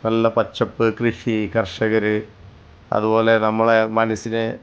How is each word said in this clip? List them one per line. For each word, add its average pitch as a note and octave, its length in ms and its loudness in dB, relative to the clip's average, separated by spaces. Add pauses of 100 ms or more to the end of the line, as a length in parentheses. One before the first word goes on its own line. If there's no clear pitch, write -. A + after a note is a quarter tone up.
നല്ല A2+ 320 2
പച്ചപ്പ്, A2+ 500 -2 (140)
കൃഷി, A#2 360 -2 (200)
കർഷകർ, A2 500 0 (920)
അതുപോലെ A2 380 2 (120)
നമ്മളെ A2+ 300 2 (220)
മനസ്സിനെ A2+ 460 -2 (180)